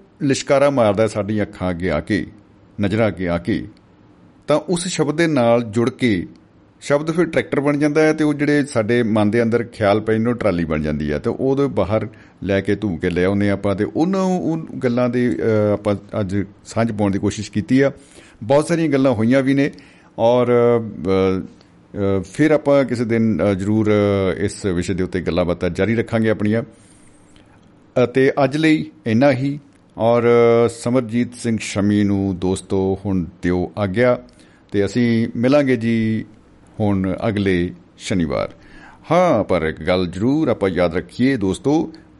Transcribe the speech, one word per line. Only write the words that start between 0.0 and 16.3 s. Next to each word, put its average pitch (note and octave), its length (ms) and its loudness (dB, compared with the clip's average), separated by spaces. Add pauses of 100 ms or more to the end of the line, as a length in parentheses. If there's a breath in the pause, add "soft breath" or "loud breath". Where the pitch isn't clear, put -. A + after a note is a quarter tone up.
ਲਿਸ਼ਕਾਰਾ C#3 480 2
ਮਾਰਦਾ A2 380 2
ਸਾਡੀਆਂ G#2 380 -4
ਅੱਖਾਂ F#2 240 -6
ਅੱਗੇ F2 220 -2
ਆ D2+ 80 0
ਕੇ, F2 260 -2 (560)
ਨਜ਼ਰਾਂ G#2+ 260 0
ਅੱਗੇ F2 220 -4
ਆ E2+ 80 0
ਕੇ, F2 300 -4 (800)
ਤਾਂ D3 120 2 (100)
ਉਸ F3 180 -4
ਸ਼ਬਦ D3+ 280 -2
ਦੇ E3+ 120 2
ਨਾਲ A#2+ 360 2
ਜੁੜ A#2 260 -2
ਕੇ G#2+ 380 -2 (540)
ਸ਼ਬਦ D3+ 300 -2
ਫਿਰ E3 140 0
ਟਰੈਕਟਰ C#3+ 340 -2
ਬਣ C#3+ 180 0
ਜਾਂਦਾ D3 240 2
ਹੈ D#3 120 4
ਤੇ D#3 100 -2
ਉਹ D3+ 100 2
ਜਿਹੜੇ D3 320 0
ਸਾਡੇ A#2+ 380 0
ਮਨ G#2 280 2
ਦੇ A#2 120 2
ਅੰਦਰ A#2 200 0
ਖਿਆਲ G#2+ 360 0
ਪਏ A2 180 0
ਨੇ, A2+ 120 0
ਉਹ A#2+ 60 0
ਟਰਾਲੀ F2 300 0
ਬਣ D#2 160 -2
ਜਾਂਦੀ D2+ 300 -2
ਹੈ। D2 80 -2
ਤੇ A#2 100 -4
ਉਹਦੇ C3+ 380 0
ਬਾਹਰ A2 400 -2 (360 loud breath)
ਲੈ G2 180 0
ਕੇ G2+ 140 0
ਧੂ F#2+ 220 -4
ਕੇ F2+ 120 -2
ਲੈ F2 160 0
ਆਉਂਦੇ G2+ 240 0
ਆਪਾਂ G2 260 -2
ਤੇ G2+ 100 -2 (100)
ਉਹਨਾਂ, F#3+ 280 0
ਉਹ F3 340 -2
ਗੱਲਾਂ B2 520 -2
ਦੀ, B2 260 0
ਅ, - 40 -6 (340)
ਆਪਾਂ G#2 220 -2 (240)
ਅੱਜ G2 240 -2 (220)